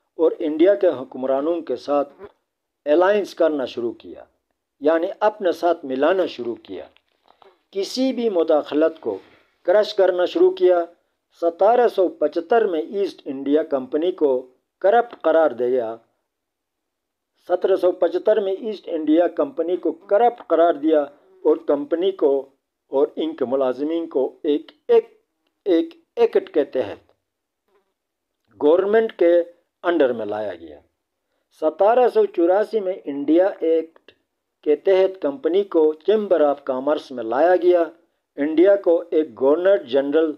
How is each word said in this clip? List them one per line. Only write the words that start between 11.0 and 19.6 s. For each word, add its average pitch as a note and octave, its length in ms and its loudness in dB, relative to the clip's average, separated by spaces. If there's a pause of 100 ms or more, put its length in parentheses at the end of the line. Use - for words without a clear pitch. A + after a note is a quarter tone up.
सतारह G#3 460 2
सौ F#3 200 0 (140)
पचहत्तर G#3+ 460 0
में D#3+ 140 -4 (120)
ईस्ट G3 340 -6
इंडिया C#3 380 -2
कंपनी D3+ 480 -4
को C#3 240 0 (440)
करप्ट G#3 420 2
करार D#3+ 300 2
दिया। A#2+ 440 -4 (1500)
सत्रह F3+ 260 2
सौ F3 160 2
पचहत्तर F3+ 480 0
में G3 220 -2
ईस्ट G#3+ 260 -10
इंडिया D#3+ 460 2
कंपनी E3 440 -4